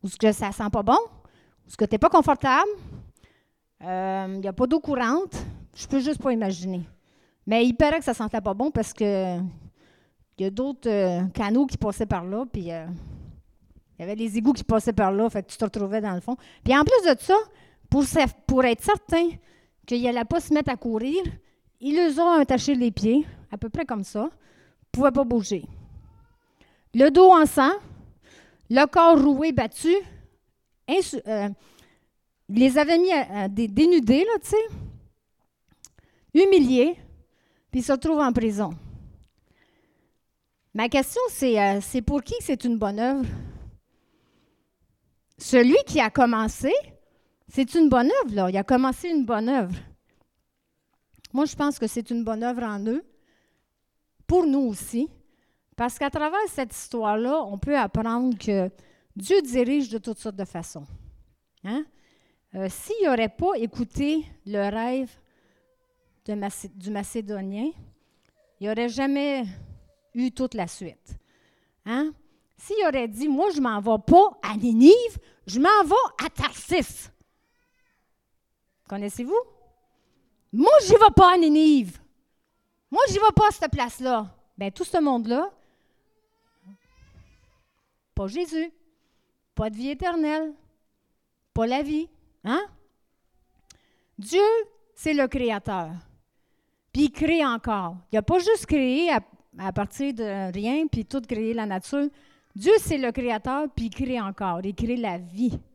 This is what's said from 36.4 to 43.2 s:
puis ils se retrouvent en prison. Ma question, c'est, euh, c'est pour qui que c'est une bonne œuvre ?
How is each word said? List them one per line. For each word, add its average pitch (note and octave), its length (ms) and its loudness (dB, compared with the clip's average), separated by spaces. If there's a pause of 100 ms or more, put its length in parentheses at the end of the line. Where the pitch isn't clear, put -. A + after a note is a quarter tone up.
puis B3+ 120 -4
ils - 20 -8
se - 80 -2
retrouvent D4 280 0
en B3+ 140 2
prison. G#3 380 -4 (2000)
Ma A3+ 160 -4
question, C#4 400 0
c'est, A#3 320 0
euh, G3+ 200 0
c'est B3 200 -6
pour C4+ 220 -2
qui - 160 -10
que - 40 -12
c'est C4+ 200 -4
une A#3 160 -2
bonne G#3 200 -4
œuvre ? B3+ 260 -2 (2250)